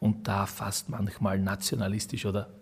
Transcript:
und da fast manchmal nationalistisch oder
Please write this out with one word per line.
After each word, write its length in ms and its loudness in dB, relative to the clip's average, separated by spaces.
und 260 2
da 200 2
fast 420 -4
manchmal 500 0
nationalistisch 840 0
oder 240 0